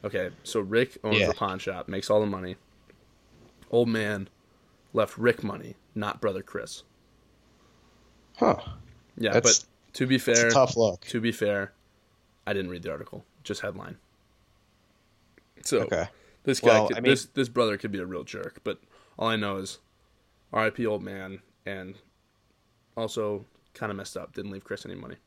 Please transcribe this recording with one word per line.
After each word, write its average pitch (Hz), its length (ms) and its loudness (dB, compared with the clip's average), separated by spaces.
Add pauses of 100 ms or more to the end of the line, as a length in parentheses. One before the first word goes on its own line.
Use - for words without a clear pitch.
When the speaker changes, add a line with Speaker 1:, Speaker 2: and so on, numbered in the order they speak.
Speaker 1:
Okay, 92 260 -2 (120)
so - 180 -2
Rick 113 440 0
owns 107 140 2
Speaker 2:
Yeah. 95 100 4
Speaker 1:
the 101 60 0
pawn 95 240 -2
shop, 92 300 -8
makes 98 220 -6
all 107 100 6
the 107 60 2
money. 92 300 -6 (1120)
Old 117 180 6
man 104 400 0 (640)
left 110 260 0
Rick 120 260 2
money, 104 320 -8 (180)
not 104 260 -4
brother 98 220 -2
Chris. - 400 -12 (1500)
Speaker 2:
Huh. 233 200 4 (600)
Speaker 1:
Yeah, 107 180 0
Speaker 2:
That's, 117 260 6
Speaker 1:
but - 80 -18 (260)
to 131 120 0
be 131 100 4
Speaker 2:
that's 127 120 0
a 117 140 6
Speaker 1:
fair, 117 80 6
Speaker 2:
tough 127 260 4
look. 107 300 2
Speaker 1:
to 117 140 -4
be 113 120 0
fair, 101 400 -2 (760)
I 101 60 -4
didn't 92 180 -2
read 87 120 -10
the 87 80 -6
article, 78 340 -12 (200)
just - 160 -6
headline. 98 360 -10 (1700)
So 123 180 2
Speaker 2:
Okay. - 260 0 (360)
Speaker 1:
this 135 160 2
guy, 120 80 8
Speaker 2:
Well, 110 200 8
Speaker 1:
could, 113 80 -2
Speaker 2:
I 117 40 -6
mean 127 100 4
Speaker 1:
this, 135 160 4
this 131 220 -2
brother 117 280 2
could 104 160 -6
be 98 60 -4
a 90 80 -6
real 87 180 -8
jerk, - 400 -12
but 101 140 -4 (400)
all 113 100 0
I 113 80 2
know 101 200 -2
is 98 220 -8 (760)
R 110 140 2
I 107 40 4
P 113 160 -2
old 104 160 0
man, 98 400 -12 (240)
and 95 300 -10 (1000)
also 107 480 -4 (300)
kinda 104 200 -6
messed 95 220 -10
up, - 180 -12
didn't 101 180 -8
leave 98 120 -14
Chris - 220 -10
any 98 80 -12
money. - 220 -14 (100)